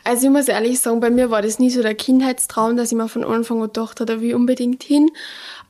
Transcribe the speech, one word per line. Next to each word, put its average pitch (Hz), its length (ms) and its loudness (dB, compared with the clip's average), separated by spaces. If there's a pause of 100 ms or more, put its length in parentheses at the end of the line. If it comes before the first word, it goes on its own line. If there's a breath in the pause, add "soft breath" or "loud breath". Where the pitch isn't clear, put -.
Also 247 260 0
ich 269 40 6
muss 285 160 2
ehrlich 233 320 0
sagen, 233 200 0
bei 233 100 2
mir 247 200 2
war 220 120 2
das 220 160 -2
nie 254 100 4
so 247 140 2
der 214 120 -2
Kindheitstraum, 247 840 0
dass 240 120 -2
ich 226 60 0
mir 226 120 -2
von 233 160 -6
Anfang 226 340 -2
an 220 60 -2
gedacht 226 360 -8
habe, 226 140 -4
da 226 80 -6
will 233 80 -2
ich 240 40 -2
unbedingt 247 480 0
hin. 294 280 4 (600 loud breath)